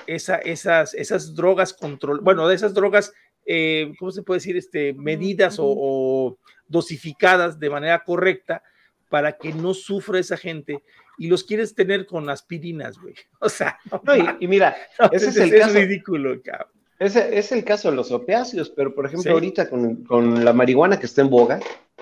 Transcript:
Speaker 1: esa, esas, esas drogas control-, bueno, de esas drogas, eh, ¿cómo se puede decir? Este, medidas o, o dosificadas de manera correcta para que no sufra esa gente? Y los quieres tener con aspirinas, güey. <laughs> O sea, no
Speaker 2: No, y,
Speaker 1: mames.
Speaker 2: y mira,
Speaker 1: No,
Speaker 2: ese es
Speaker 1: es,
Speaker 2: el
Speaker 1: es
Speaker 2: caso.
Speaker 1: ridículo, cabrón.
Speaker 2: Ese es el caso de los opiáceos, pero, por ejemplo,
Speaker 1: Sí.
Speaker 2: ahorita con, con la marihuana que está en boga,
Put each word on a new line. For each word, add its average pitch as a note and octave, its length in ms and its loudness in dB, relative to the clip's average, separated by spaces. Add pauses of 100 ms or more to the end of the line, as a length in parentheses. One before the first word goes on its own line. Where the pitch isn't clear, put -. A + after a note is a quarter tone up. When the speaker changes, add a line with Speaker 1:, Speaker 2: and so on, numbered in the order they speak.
Speaker 1:
esa, E3+ 300 -4
esas, E3 580 0
esas D#3 400 -6
drogas F3+ 380 2
control-, C#3+ 480 -6
bueno, E3+ 260 2
de F#3 80 4
esas G3 180 -2
drogas, G3+ 400 2 (320)
eh, D#3+ 540 -2
¿cómo F#3 140 -10
se F#3 100 -12
puede F#3 160 -2
decir? F#3 180 -6
Este, D3 380 -4
medidas E3 640 -2
o, D3 80 0
o C3+ 720 -2 (300)
dosificadas E3 880 0
de D3+ 120 -6
manera D#3 340 -2
correcta F3 580 -2 (460)
para D3 280 -2
que D#3 160 -10
no E3+ 220 -4
sufra G3 460 -6
esa F3+ 160 -6
gente? D3+ 460 -10 (380)
Y E3 60 -8
los F3+ 160 0
quieres G#3+ 320 -4
tener F#3+ 320 0
con D3+ 240 -8
aspirinas, D3+ 680 -12
güey. F#2 160 -20 (120)
<laughs> - 140 -20
O A3 80 0
sea, - 300 -6 (120)
no F#3+ 140 -8
Speaker 2:
No, C#4+ 120 4
y, F#3 60 4
Speaker 1:
mames. - 200 -2
Speaker 2:
y F3+ 60 -4
mira, F#3+ 280 4 (240)
Speaker 1:
No, A3+ 100 8
Speaker 2:
ese G#3 200 2
es G#3 60 -2
Speaker 1:
es, G3 60 6
Speaker 2:
el G3+ 120 4
Speaker 1:
es G#3+ 60 10
Speaker 2:
caso. G#3+ 140 4
Speaker 1:
ridículo, F3+ 680 0
cabrón. - 260 -12 (300)
Speaker 2:
Ese G3+ 400 0
es G3+ 140 -2
el A#3 120 -2
caso G#3 260 0
de C#3 60 0
los B2 160 -4
opiáceos, E3 580 -4
pero, C#3 240 -4
por C#3 120 -4
ejemplo, E3 160 -8
Speaker 1:
Sí. D#3 80 -4
Speaker 2:
ahorita E3+ 400 0
con, A#2+ 340 -4
con A#2 400 2
la A#2 80 6
marihuana C3 460 4
que - 80 -10
está C#3 160 2
en C3+ 80 4
boga, B2 280 4 (440)